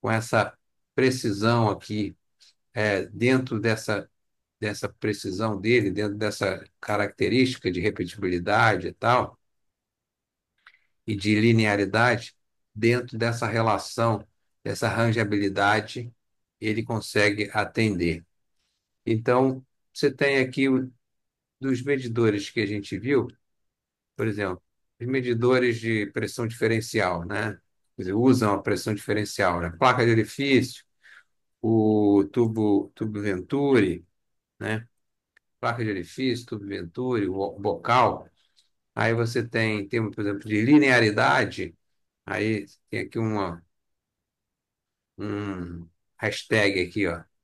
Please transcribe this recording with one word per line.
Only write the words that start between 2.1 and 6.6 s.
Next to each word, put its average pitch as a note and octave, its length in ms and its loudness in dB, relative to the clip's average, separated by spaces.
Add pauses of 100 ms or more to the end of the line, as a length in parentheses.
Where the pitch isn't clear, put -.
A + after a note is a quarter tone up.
é, G#2 320 0
dentro A#2+ 540 0
dessa, G#2+ 500 -2 (500)
dessa G#2 280 -6
precisão G#2 720 -4
dele, G#2+ 320 2
dentro G2+ 280 -4
dessa G2+ 440 -2 (180)